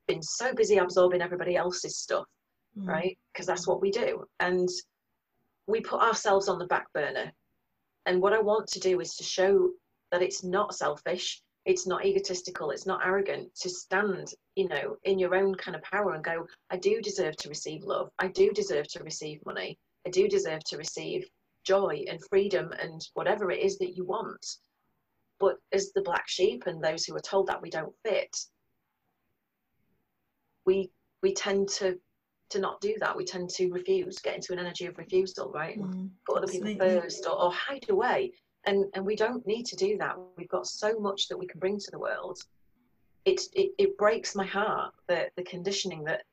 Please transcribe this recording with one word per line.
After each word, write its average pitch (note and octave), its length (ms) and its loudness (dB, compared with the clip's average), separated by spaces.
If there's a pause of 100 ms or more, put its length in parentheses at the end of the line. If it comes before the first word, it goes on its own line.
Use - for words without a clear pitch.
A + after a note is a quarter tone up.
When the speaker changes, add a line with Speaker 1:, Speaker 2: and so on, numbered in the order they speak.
Speaker 1:
been E3 140 -2
so A#3+ 320 -2
busy G3+ 240 6
absorbing F3+ 440 6
everybody F3 360 0
else's F3 400 -2
stuff, - 300 -2 (500)
Speaker 2:
Mm. F#3+ 100 -8
Speaker 1:
right? F3+ 300 -2 (160)
'Cause F#3 140 -8
that's F3+ 200 -2
what F#3 140 2
we G3 100 2
do. - 340 -2 (140)
And F3+ 300 2 (1000)
we A3 140 0
put - 200 -2
ourselves G#3 460 4
on F3+ 120 2
the F3+ 80 -6
back - 260 -2
burner C3+ 400 -2 (720)
and F3+ 160 4
what G3+ 120 6
I A3 80 6
want G#3 280 2
to F#3+ 100 -6
do F#3 200 4
is E3 160 -6
to - 80 -10
show F#3 460 4 (420)
that F3+ 100 2
it's F#3 220 0
not F#3+ 320 0
selfish, - 680 -4 (240)
it's - 220 2
not F3+ 180 0
egotistical, F#3 640 0
it's - 160 -6
not F#3+ 200 -2
arrogant G3 560 0
to F#3 80 -4
stand, F#3 640 -2 (220)
you F#3+ 120 2
know, D3+ 360 -4
in F#3+ 140 2
your F3+ 180 2
own G3 200 4
kind F#3 200 -8
of D#3 80 -10
power G3 300 0
and D#3 100 -6
go, E3 220 -4 (240)
"I F3+ 80 -4
do G3+ 240 2
deserve F#3 360 -2
to - 120 -10
receive D3+ 340 -8
love. - 260 -2 (100)
I F#3 80 0
do F#3+ 240 6
deserve F#3 380 0
to - 140 -10
receive D#3 420 -10
money. - 320 -8 (280)
I F3+ 60 -4
do F#3+ 160 6
deserve E3+ 380 0
to - 120 -6
receive D#3+ 500 -6 (380)
joy F#3+ 420 2
and E3 120 -8 (100)
freedom F#3+ 500 2
and D#3+ 220 -8 (140)
whatever F#3 340 0
it - 120 -2
is F#3+ 180 2
that F3+ 160 -4
you F3+ 100 -6
want." G3 400 -6 (960)
But F#3+ 180 4 (140)
as F#3+ 220 0
the G3 100 2
black - 260 -2
sheep A3 380 0
and E3 140 -4
those D#3+ 240 0
who D#3 100 -8
are - 40 -6
told G3 280 2
that - 140 -4
we E3 80 -10
don't D#3 240 -6 (120)
fit, - 320 -2 (2250)
we, F#3 240 4 (320)
we G3 120 4
tend G3 360 0
to, F#3 300 -2 (520)
to G#3 80 -2
not - 220 -4
do G#3+ 180 -2
that. - 180 -2
We F3+ 80 -4
tend F3+ 260 -6
to F#3 180 0
refuse, F3+ 500 -2
get - 160 -4
into - 180 -8
an F3+ 60 -4
energy F3 260 -6
of E3+ 120 -10
refusal, F#3 540 0
right? D#3 260 -6
And G3 160 -6
Speaker 2:
Mm, F#3 160 -6 (160)
Speaker 1:
put - 120 0
other F#3+ 100 0
people F#3 220 -4
Speaker 2:
absolutely. F#3 320 4
Speaker 1:
first - 260 -8
or, D#3+ 140 0
or E3+ 100 6
hide - 380 -4
away. - 420 2 (340)
And, G3 200 4 (100)
and F#3+ 100 -4
we G#3+ 100 0
don't A#3 300 0
need A3+ 220 -2
to - 80 -8
do G3 220 2
that. D#3 180 -4 (220)
We've E3+ 100 -12
got F3+ 200 -4
so G#3+ 320 -2
much G3+ 280 -2
that - 100 -6
we F#3 100 -6
can E3+ 120 -14
bring G3 200 0
to - 120 -12
the D3+ 80 -10
world. G#2+ 400 -6 (840)
It, F#3 160 4 (120)
it, F#3+ 240 2
it G3 200 4
breaks A3 380 2
my F#3+ 100 0
heart G3 480 -2 (140)
that F3 280 0
the F3+ 80 -6
conditioning F3+ 600 -6
that, D#3+ 280 -2